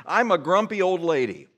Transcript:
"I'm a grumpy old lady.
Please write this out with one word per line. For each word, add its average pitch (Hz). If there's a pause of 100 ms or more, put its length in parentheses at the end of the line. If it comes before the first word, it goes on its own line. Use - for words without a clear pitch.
"I'm 220
a 180
grumpy 196
old 185
lady. 131